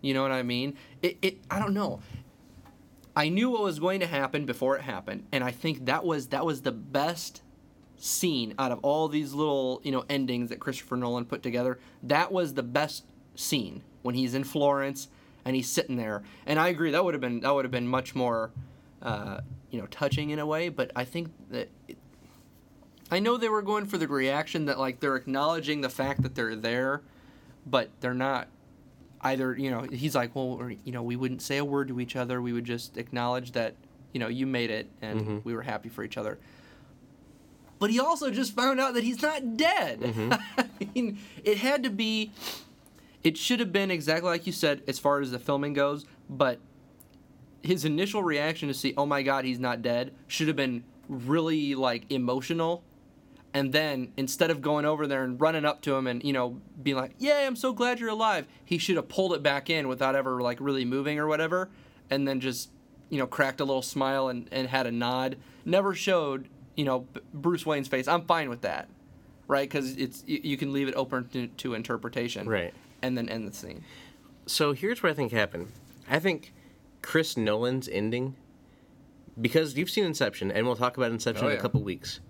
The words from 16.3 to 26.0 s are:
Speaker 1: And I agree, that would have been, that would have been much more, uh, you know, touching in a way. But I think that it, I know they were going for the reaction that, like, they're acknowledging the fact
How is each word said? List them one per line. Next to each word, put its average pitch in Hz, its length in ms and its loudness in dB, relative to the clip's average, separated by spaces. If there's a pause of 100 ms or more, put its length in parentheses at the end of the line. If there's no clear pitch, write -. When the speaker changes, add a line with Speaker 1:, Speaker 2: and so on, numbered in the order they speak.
Speaker 1:
And 151 140 4
I 170 80 6
agree, 165 240 0
that 180 120 4
would 175 100 2
have 139 60 -2
been, 120 200 -2
that 131 120 2
would 139 120 2
have 127 80 -4
been 123 160 -2
much 127 260 -2
more, 117 380 0 (500)
uh, 104 380 -4 (320)
you 117 80 -6
know, 98 60 -10
touching 147 440 -2
in 151 80 -2
a 151 80 -2
way. 160 220 -2
But 131 260 -4
I 123 100 -2
think 165 280 -8 (180)
that 120 200 -6 (180)
it, - 100 -16 (1120)
I 180 80 2
know 233 180 4
they 233 120 0
were 214 140 2
going 208 240 0
for 202 120 -2
the 160 80 2
reaction 143 600 0
that, 143 120 0
like, 131 220 -2
they're 139 160 2
acknowledging 147 640 0
the 135 80 -2
fact 135 340 -2